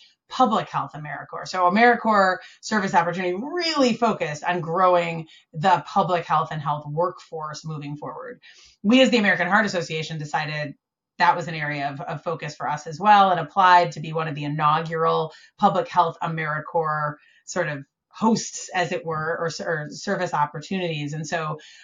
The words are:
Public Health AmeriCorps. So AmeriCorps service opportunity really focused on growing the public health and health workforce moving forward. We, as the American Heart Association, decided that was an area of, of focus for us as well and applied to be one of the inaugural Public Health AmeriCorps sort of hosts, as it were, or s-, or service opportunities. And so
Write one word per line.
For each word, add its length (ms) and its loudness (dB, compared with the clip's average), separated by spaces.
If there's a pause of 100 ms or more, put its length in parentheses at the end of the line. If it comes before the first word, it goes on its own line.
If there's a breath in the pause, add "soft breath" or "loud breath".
(280 soft breath)
Public 400 0
Health 260 -6
AmeriCorps. 540 -12
So 220 2
AmeriCorps 680 4 (220 loud breath)
service 340 -2
opportunity 400 0
really 580 0
focused 500 -2
on 180 -2
growing 640 0 (260 soft breath)
the 340 2
public 380 0
health 260 0
and 120 -8
health 240 -4
workforce 800 -6
moving 320 -10
forward. 440 -14 (420 loud breath)
We, 200 6
as 80 6
the 80 4
American 300 2
Heart 180 4
Association, 520 -6
decided 560 -6 (440)
that 180 4
was 100 -6
an 80 -8
area 360 -4
of, 100 -10
of 240 -8
focus 320 -6
for 120 -4
us 180 -4
as 120 -10
well 320 8
and 80 2
applied 540 4
to 80 -12
be 140 -8
one 120 -2
of 80 -6
the 100 -8
inaugural 880 0 (260 loud breath)
Public 300 2
Health 340 2
AmeriCorps 960 -4 (280 soft breath)
sort 240 -4
of 160 -8 (240)
hosts, 640 -2
as 200 -2
it 120 -4
were, 360 -4
or 60 -2
s-, 140 -8
or 300 -4
service 420 -4
opportunities. 800 -4
And 120 -8
so 320 -6 (260 loud breath)